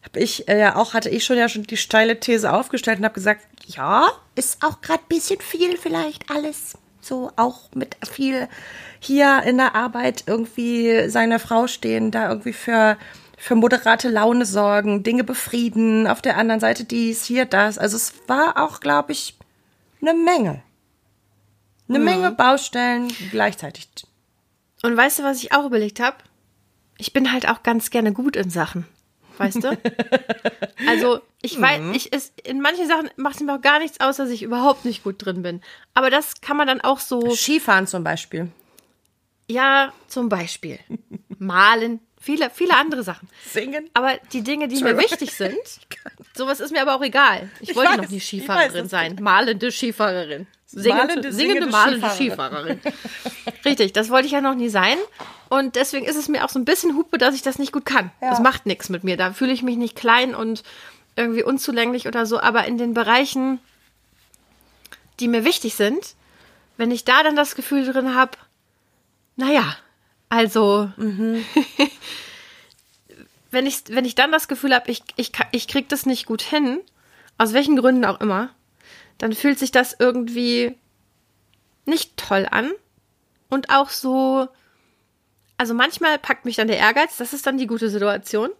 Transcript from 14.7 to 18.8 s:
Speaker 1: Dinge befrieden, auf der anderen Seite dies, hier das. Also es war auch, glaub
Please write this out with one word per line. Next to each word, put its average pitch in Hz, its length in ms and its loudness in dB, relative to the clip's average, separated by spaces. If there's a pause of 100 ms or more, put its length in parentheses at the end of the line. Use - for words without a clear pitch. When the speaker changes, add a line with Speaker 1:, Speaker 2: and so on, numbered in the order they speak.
Speaker 1:
Dinge 233 200 2
befrieden, 226 840 0
auf 220 140 0
der 254 160 0
anderen 226 240 2
Seite 226 240 0
dies, 226 400 -2
hier 247 200 0
das. 208 340 0
Also 208 180 -2
es - 160 -6 (140)
war 277 360 2
auch, - 160 -4
glaub 294 300 0